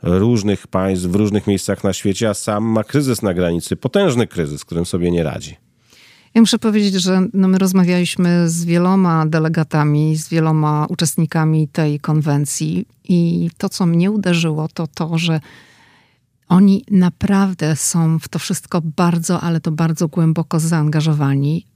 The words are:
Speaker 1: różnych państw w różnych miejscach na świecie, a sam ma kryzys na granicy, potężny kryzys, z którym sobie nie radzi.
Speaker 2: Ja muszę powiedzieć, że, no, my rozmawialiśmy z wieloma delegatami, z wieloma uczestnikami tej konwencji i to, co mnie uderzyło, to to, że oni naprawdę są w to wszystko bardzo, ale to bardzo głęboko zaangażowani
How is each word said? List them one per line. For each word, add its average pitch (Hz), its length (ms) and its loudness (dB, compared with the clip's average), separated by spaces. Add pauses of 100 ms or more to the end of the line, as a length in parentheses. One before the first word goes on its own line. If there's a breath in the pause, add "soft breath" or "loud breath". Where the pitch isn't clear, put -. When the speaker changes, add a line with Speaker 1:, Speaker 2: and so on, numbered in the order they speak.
Speaker 1:
różnych 98 640 0
państw 95 380 -2
w 90 100 -2
różnych 104 320 0
miejscach 101 360 -2
na 101 100 0
świecie, 107 360 -2
a 101 40 -2
sam 104 300 -4
ma 110 200 0
kryzys 135 380 -2
na 98 120 0
granicy, 85 420 -2
potężny 135 520 0
kryzys, 73 340 -6
z - 40 -18
którym 85 200 -4
sobie 87 260 -2
nie 85 120 0
radzi. 67 320 -8 (800 soft breath)
Speaker 2:
Ja 226 60 6
muszę 220 180 2
powiedzieć, 208 340 0
że, 185 400 0
no, 190 140 2
my 185 100 4
rozmawialiśmy 180 920 2
z 170 160 -4
wieloma 175 600 2
delegatami, 156 920 0
z 156 140 -8
wieloma 156 600 0
uczestnikami 160 760 0
tej 151 320 -2
konwencji 151 880 -2 (160)
i 170 540 0
to, 196 120 -4
co - 160 -4
mnie 170 260 2
uderzyło, 170 640 -2
to 165 140 -6
to, 165 300 -4
że 165 220 0 (1080 loud breath)
oni 196 420 4
naprawdę 185 840 0
są 160 440 0
w - 80 -18
to - 120 -6
wszystko - 420 -4
bardzo, 170 600 0
ale 170 180 -2
to 165 120 -4
bardzo 165 360 -2
głęboko 160 520 0
zaangażowani 151 1040 0 (100)